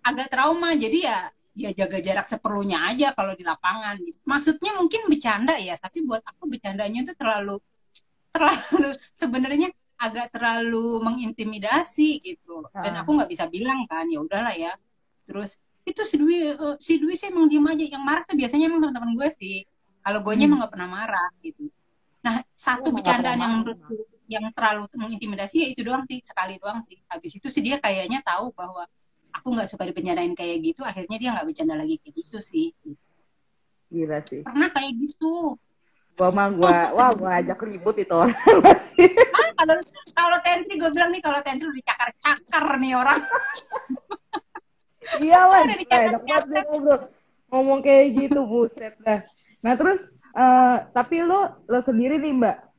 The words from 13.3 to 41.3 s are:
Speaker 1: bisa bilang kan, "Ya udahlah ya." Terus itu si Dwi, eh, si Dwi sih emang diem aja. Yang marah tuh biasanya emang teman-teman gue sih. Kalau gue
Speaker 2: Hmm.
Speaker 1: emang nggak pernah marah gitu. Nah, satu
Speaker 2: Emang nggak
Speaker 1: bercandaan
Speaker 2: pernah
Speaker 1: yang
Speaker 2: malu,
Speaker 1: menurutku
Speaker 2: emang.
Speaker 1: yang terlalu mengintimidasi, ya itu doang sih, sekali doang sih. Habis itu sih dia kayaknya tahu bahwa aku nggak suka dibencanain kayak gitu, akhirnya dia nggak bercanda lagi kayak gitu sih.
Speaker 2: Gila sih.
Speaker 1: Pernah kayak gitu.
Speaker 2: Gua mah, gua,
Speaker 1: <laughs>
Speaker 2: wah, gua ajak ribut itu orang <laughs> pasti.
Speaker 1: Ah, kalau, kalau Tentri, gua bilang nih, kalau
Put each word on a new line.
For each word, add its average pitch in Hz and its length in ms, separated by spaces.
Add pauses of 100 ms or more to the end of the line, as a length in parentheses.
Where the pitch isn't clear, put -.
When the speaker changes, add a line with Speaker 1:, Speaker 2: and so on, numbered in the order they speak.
Speaker 1:
bisa 165 180
bilang 240 360
kan, - 200
"Ya 165 160
udahlah 196 320
ya." 170 200 (520)
Terus 202 320 (240)
itu - 200
si 320 160
Dwi, 311 200 (100)
eh, 294 300
si 320 200
Dwi 302 160
sih 392 160
emang 349 160
diem 294 180
aja. 311 240
Yang 277 160
marah 285 200
tuh 370 120
biasanya 277 320
emang 330 140
teman-teman 240 340
gue 277 160
sih. 190 260 (440)
Kalau 208 180
gue 208 140
Speaker 2:
Hmm. 240 100
Speaker 1:
emang 294 160
nggak 220 140
pernah 185 180
marah 196 380 (100)
gitu. 302 300 (560)
Nah, 233 160 (160)
satu 262 320
Speaker 2:
Emang - 0
nggak 254 80
Speaker 1:
bercandaan 247 240
Speaker 2:
pernah 247 160
Speaker 1:
yang 240 160
Speaker 2:
malu, 226 80
Speaker 1:
menurutku 226 320
Speaker 2:
emang. - 320
Speaker 1:
yang 214 200 (120)
terlalu 214 240 (160)
mengintimidasi, 208 640
ya 294 80
itu 254 160
doang 254 240
sih, 254 160
sekali 190 320
doang 208 240
sih. - 240
Habis 170 320
itu 233 160
sih - 80
dia 254 160
kayaknya 202 480
tahu 202 320
bahwa 180 320 (400)
aku - 240
nggak 214 160
suka - 160
dibencanain 175 480
kayak 170 320
gitu, 165 160
akhirnya 208 400
dia 247 160
nggak 302 80
bercanda 311 320
lagi 311 240
kayak - 160
gitu 233 240
sih. 330 320 (1200)
Speaker 2:
Gila 151 320
sih. 139 160
Speaker 1:
Pernah 269 320
kayak 277 180 (140)
gitu. 320 560 (560)
Speaker 2:
Gua 180 160
mah, 202 160
gua, 175 400
Speaker 1:
<laughs> 180 80
Speaker 2:
wah, 247 160
gua 185 180 (140)
ajak 180 160
ribut 208 400
itu 190 80
orang 175 240
<laughs> - 320
pasti. - 400 (240)
Speaker 1:
Ah, 622 200 (120)
kalau, 320 140 (420)
kalau 339 240
Tentri, 349 400
gua 330 80
bilang 349 240
nih, 370 80
kalau 285 240